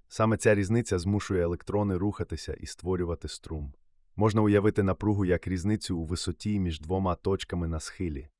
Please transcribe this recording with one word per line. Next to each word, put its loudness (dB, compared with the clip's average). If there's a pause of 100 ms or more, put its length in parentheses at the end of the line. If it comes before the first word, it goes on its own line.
(140)
Саме 2
ця 6
різниця 2
змушує 0
електрони 0
рухатися -4
і -12
створювати -4
струм. -10 (420)
Можна 4
уявити 4
напругу 0
як 0
різницю -2
у -4
висоті -4
між -2
двома 0
точками -2
на -4
схилі. -6 (100)